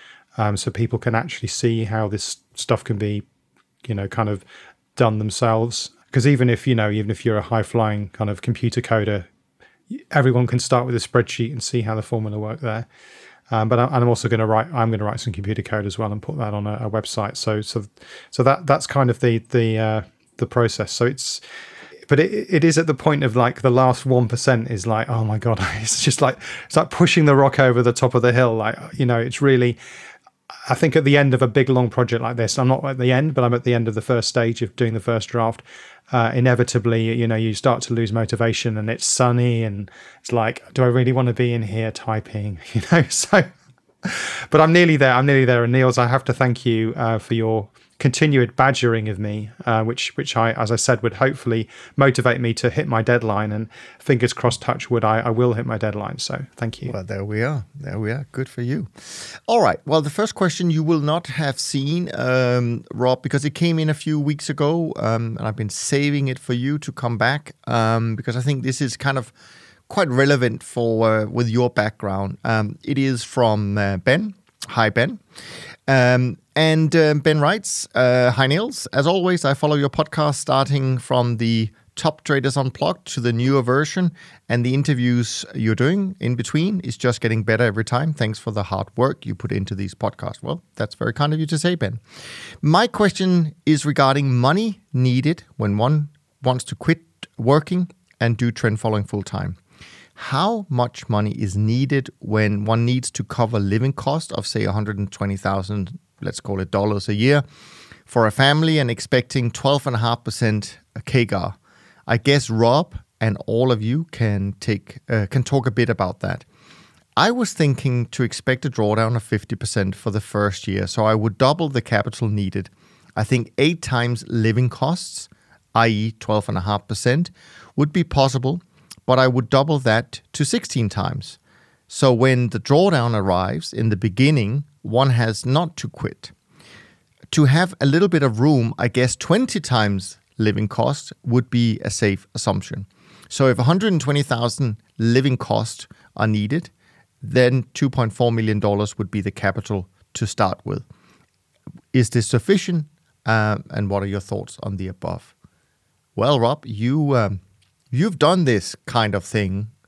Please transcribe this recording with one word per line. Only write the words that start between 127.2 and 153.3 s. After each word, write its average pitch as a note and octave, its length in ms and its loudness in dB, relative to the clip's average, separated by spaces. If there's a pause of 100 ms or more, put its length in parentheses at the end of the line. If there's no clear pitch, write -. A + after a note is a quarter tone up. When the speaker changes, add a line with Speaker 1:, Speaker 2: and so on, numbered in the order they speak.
Speaker 2:
would D3+ 160 2
be F3 120 0
possible, C3+ 580 0 (440)
but B2+ 120 4
I C3 100 4
would B2 220 0
double C#3+ 300 2
that A#2 420 0 (120)
to C#3+ 120 -2
sixteen B2+ 420 -2
times. - 520 -6 (480)
So C3 260 2
when B2 360 2
the A2 100 -6
drawdown C#3 560 2
arrives G2 580 0
in A2+ 160 0
the G2+ 80 0
beginning, B2+ 680 0 (200)
one B2 260 2
has A#2 360 0
not D#3 320 -2
to - 120 -10
quit. - 420 -10 (1000)
To D3+ 140 4
have F3 360 4
a C#3 40 2
little E3 220 4
bit E3 160 2
of A2+ 160 0
room, B2+ 380 2
I B2 100 0
guess B2 280 0
twenty A3 440 -2
times G#2 580 -2 (200)
living G#2+ 300 0
cost B2 440 -2 (120)
would B2 260 0
be A#2+ 340 0
a - 60 -6
safe G2+ 440 -2
assumption. G2 520 -4 (420)
So C3+ 200 0
if A#2+ 120 2
a A#2+ 40 0
hundred F#3+ 280 2
and E3 80 2
twenty C#3+ 240 0
thousand A#2 540 -2 (200)
living B2+ 380 2
costs - 520 -4 (280)
are A2 120 0
needed, A2 420 -2 (520)
then B2 520 2
two C3+ 160 0
point A#2 240 0
four A#2+ 180 2
million A2 280 0
dollars G2+ 380 0
would G2+ 140 -6
be G#2 100 -2
the F#2+ 100 -6
capital G2 580 -4 (240)
to - 120 -4
start G2 380 -2
with. - 200 -6 (1080)
Is - 200 2
this A#2 160 0
sufficient? E3+ 580 0 (400)
Uh, G#2+ 320 2 (140)